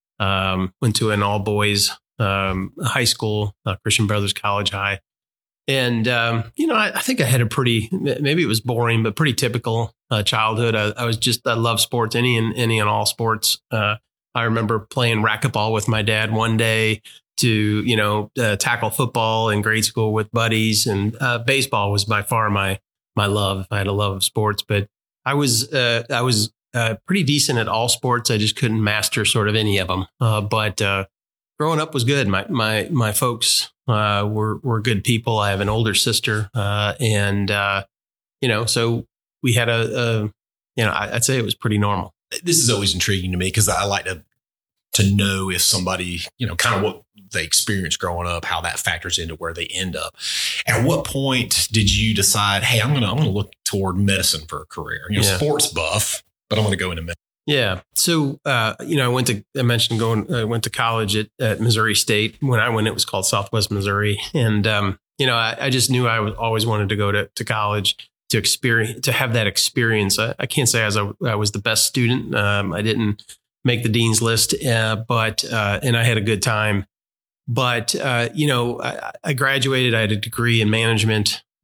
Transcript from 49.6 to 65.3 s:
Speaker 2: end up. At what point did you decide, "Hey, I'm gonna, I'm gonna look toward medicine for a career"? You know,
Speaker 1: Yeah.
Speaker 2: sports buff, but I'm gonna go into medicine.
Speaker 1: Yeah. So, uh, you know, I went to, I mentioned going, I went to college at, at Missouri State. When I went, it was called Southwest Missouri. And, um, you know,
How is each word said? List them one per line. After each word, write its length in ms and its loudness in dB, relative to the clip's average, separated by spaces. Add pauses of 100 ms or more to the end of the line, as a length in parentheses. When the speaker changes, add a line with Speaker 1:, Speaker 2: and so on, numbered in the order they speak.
Speaker 2:
end 280 -6
up. 220 -8 (500)
At 180 2
what 200 2
point 680 -2
did 240 2
you 220 0
decide, 480 2
"Hey, 160 2
I'm 120 0
gonna, 160 0
I'm 80 0
gonna 140 2
look 220 -4 (120)
toward 320 -2
medicine 520 0
for 140 -8
a 40 -16
career"? 420 -10
You 120 0
know, 60 4
Speaker 1:
Yeah. 100 2
Speaker 2:
sports 320 2
buff, 560 -2 (260)
but 80 0
I'm 60 2
gonna 100 2
go 160 -4
into 120 -6
medicine. 200 -10 (240)
Speaker 1:
Yeah. 360 0 (120)
So, 500 0
uh, 300 0 (100)
you 120 0
know, 80 2
I 100 2
went 140 2
to, 160 -2 (120)
I 60 0
mentioned 380 2
going, 340 0
I 80 0
went 220 -2
to 60 -4
college 440 0
at, 140 0 (100)
at 220 0
Missouri 340 4
State. 460 2
When 180 2
I 120 2
went, 180 2
it 60 -2
was 100 -2
called 200 -2
Southwest 460 0
Missouri. 500 0 (140)
And, 320 2
um, 320 0 (180)
you 100 2
know, 100 2